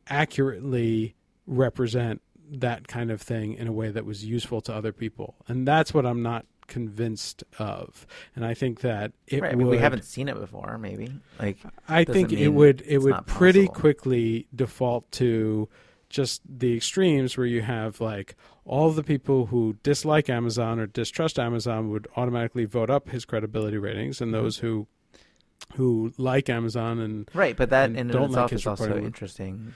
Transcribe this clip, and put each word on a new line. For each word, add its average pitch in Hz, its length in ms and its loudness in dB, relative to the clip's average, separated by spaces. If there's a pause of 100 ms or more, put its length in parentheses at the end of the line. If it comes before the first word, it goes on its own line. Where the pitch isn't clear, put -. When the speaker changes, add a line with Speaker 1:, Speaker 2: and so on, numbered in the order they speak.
Speaker 1:
accurately 123 1080 0 (320)
represent 120 720 0 (300)
that 123 380 -4
kind 120 220 -4
of 107 100 -6
thing 110 320 -6
in 113 140 -10
a 113 40 -4
way 110 180 -4
that 107 160 -6
was 104 200 -10
useful 117 360 -4
to 113 120 -8
other 110 180 -4
people? - 440 -10 (120)
And 127 200 -2
that's 156 260 4
what 143 120 4
I'm 120 160 -2
not 117 240 -4 (220)
convinced 113 760 -6 (160)
of. - 460 -10 (300)
And 117 80 -6
I 117 120 -2
think 120 260 -2
that 107 320 -2 (140)
it 139 140 -2
Speaker 2:
Right, - 120 -2
I - 20 0
mean, 123 120 4
we 127 80 6
Speaker 1:
would 117 40 4
Speaker 2:
haven't 143 240 2
seen 135 240 -8
it 123 100 -6
before, 101 420 -10
maybe. 107 340 -10 (260)
Like, 101 200 -4 (280)
Speaker 1:
I 160 160 4
Speaker 2:
doesn't 165 100 0
Speaker 1:
think 180 200 2
it 147 140 4
Speaker 2:
mean 147 80 4
Speaker 1:
would, 143 260 8
it 147 140 0
Speaker 2:
it's 135 100 4
Speaker 1:
would 139 60 6
Speaker 2:
not - 160 -2
Speaker 1:
pretty 185 400 8
Speaker 2:
possible. - 140 -10
Speaker 1:
quickly 120 720 2
default 123 600 -2
to 110 560 2 (400)
just - 360 -4
the 123 300 0
extremes 139 640 2
where 127 100 2
you 117 140 0
have, 110 400 -4
like, 104 340 -6 (300)
all 156 260 2
the 156 120 -2
people 135 420 0
who 110 380 0
dislike 151 460 2
Amazon 117 500 -2
or 110 80 -4
distrust 123 520 -4
Amazon 117 500 -2
would 107 180 -6 (100)
automatically 120 480 -2
vote 113 240 -2
up 139 200 0
his 120 140 -8
credibility 107 540 -4
ratings, 104 420 -6
and 113 140 -4
Speaker 2:
Mm-hmm. 110 100 0
Speaker 1:
those 113 140 -2
who, 110 300 -4 (880)
who 120 420 0
like 131 320 0
Amazon 117 500 -2
and 107 340 -6
Speaker 2:
Right, 165 240 2
but 123 140 2
that 131 140 6
Speaker 1:
and 117 100 0
Speaker 2:
in 127 60 -2
and 120 100 -4
Speaker 1:
don't 123 140 4
Speaker 2:
of 135 60 0
Speaker 1:
like 127 120 2
Speaker 2:
itself 120 80 0
Speaker 1:
his 113 100 -2
Speaker 2:
is - 60 -6
also 104 180 -2
Speaker 1:
reporting. 107 200 0
Speaker 2:
interesting 104 720 -10